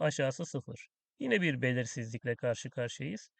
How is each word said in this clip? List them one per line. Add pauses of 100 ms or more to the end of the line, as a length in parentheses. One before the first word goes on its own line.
aşağısı
sıfır. (300)
Yine
bir
belirsizlikle
karşı
karşıyayız.